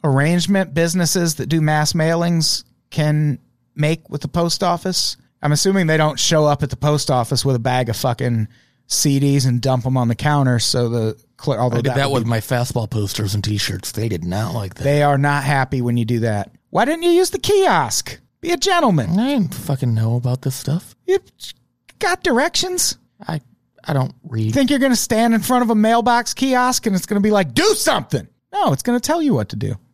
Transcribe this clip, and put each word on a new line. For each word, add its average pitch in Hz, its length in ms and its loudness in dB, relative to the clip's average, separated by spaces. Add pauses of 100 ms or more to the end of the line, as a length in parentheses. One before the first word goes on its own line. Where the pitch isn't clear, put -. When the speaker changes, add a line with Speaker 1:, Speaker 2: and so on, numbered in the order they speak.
Speaker 1:
arrangement 165 680 0
businesses 170 640 0
that - 120 -6
do 165 140 0
mass 151 320 0
mailings 165 680 0 (280)
can 151 480 0 (360)
make 151 340 -2
with 147 120 -8
the - 60 -10
post 170 360 -2
office. 175 540 -2 (240)
I'm 147 100 0
assuming 190 360 2
they 160 100 4
don't 151 220 0
show 156 260 4
up 147 180 2
at 143 60 -2
the - 80 -6
post 151 340 0
office 123 320 0
with 135 120 2
a 117 40 0
bag 123 300 0
of 107 80 -2
fucking 120 500 -2 (400)
C 139 320 0
Ds 139 260 2
and 123 160 2
dump 131 240 0
'em 131 120 0
on 120 100 2
the 117 80 0
counter 139 440 2
so 120 300 0
the 110 320 -2 (200)
cl-, 131 180 -2
although 120 180 0
Speaker 2:
I 117 40 0
did 131 100 0
Speaker 1:
that 123 60 -4
Speaker 2:
that 139 140 0
Speaker 1:
would 135 80 0
Speaker 2:
with 113 60 -2
Speaker 1:
be 117 40 -2
Speaker 2:
my 113 100 0
fastball 120 500 -2
posters 104 460 -4
and 101 80 -2
t-shirts. 101 480 -4
They 110 180 -4
did 85 140 -4
not 92 300 -4
like 98 220 -6
that. - 80 -10
Speaker 1:
They 143 200 2
are 143 140 4
not 143 260 2
happy 135 380 0
when 120 160 0
you 117 80 0
do 117 140 0
that. 107 320 -2 (180)
Why 220 160 2
didn't 330 180 -2
you 349 80 4
use 359 200 4
the - 80 -6
kiosk? 269 800 0 (220)
Be 175 100 -4
a 170 60 0
gentleman. 202 600 2
Speaker 2:
I 254 140 0
didn't 220 220 -2
fucking 131 380 -2
know 113 220 0
about 123 280 -2
this 131 120 -4
stuff. - 400 -6 (120)
Speaker 1:
You 381 120 2 (800)
got 359 240 -2
directions? 349 720 -2 (300)
Speaker 2:
I, 160 140 -4 (420)
I - 100 -4
don't 131 200 -2 (100)
read. 110 300 -4
Speaker 1:
Think 269 160 2
you're 285 100 2
gonna 262 160 4
stand 226 380 2
in 220 80 2
front 247 220 0
of 220 80 0
a 226 40 2
mailbox 233 600 2
kiosk 254 500 0
and 196 100 0
it's 180 120 -2
gonna 202 140 0
be 208 100 4
like, 185 240 2
"Do 392 200 4
something"? 156 520 -2 (260)
No, 381 180 2
it's 135 120 -2
gonna 240 160 0
tell 320 220 0
you 285 120 2
what 107 160 0
to - 60 -10
do. 101 200 -4 (180)